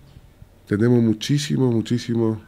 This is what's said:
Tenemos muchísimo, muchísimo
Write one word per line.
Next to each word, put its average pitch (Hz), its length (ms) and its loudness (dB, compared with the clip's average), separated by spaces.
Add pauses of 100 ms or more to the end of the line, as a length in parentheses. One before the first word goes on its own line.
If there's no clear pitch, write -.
(680)
Tenemos 117 340 2
muchísimo, 131 680 0
muchísimo 113 760 -2